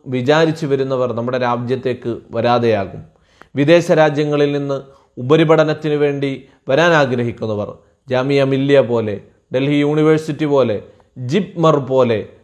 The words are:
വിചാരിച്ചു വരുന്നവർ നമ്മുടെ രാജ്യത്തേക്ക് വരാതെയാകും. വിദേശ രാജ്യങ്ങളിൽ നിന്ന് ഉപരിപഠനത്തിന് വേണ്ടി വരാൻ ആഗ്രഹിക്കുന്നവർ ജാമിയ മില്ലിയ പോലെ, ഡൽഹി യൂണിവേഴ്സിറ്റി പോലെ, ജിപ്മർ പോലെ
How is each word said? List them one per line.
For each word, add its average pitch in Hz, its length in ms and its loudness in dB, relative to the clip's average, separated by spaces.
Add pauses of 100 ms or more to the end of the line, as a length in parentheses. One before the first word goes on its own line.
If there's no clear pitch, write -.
വിചാരിച്ചു 151 600 0
വരുന്നവർ 135 460 -2
നമ്മുടെ 120 260 -4
രാജ്യത്തേക്ക് 123 800 -4 (120)
വരാതെയാകും. 110 760 0 (500)
വിദേശ 160 360 4
രാജ്യങ്ങളിൽ 147 600 2
നിന്ന് 139 300 -6 (360)
ഉപരിപഠനത്തിന് 156 760 2
വേണ്ടി 143 540 -4 (200)
വരാൻ 156 240 2
ആഗ്രഹിക്കുന്നവർ 117 880 -2 (300)
ജാമിയ 135 360 0
മില്ലിയ 135 360 2
പോലെ, 113 400 -2 (340)
ഡൽഹി 139 200 0
യൂണിവേഴ്സിറ്റി 151 680 0
പോലെ, 123 380 0 (360)
ജിപ്മർ 156 600 0
പോലെ 120 500 0 (160)